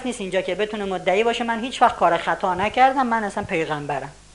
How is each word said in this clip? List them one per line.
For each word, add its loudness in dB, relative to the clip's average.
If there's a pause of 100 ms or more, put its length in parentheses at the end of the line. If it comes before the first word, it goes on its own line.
نیست -6
اینجا -2
که -2
بتونه -4
مدعی 2
باشه 0
من -4
هیچ -2
وقت 6
کار 4
خطا 0
نکردم، 4
من 0
اصلاً -4
پیغمبرم. -4 (220)